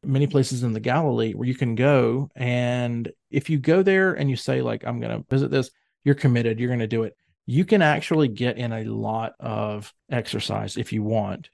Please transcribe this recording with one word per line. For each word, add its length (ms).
many 220
places 380
in 100
the 60
Galilee 520
where 160
you 60
can 220
go. 600
And 760
if 180
you 100
go 240
there 300
and 160
you 80
say, 240
like, 240
"I'm 160
gonna 300
visit 200
this," 200
you're 100
committed, 460
you're 100
gonna 160
do 180
it. 120
You 180
can 160
actually 480
get 300
in 160
a 100
lot 560
of 540
exercise 680
if 160
you 100
want 520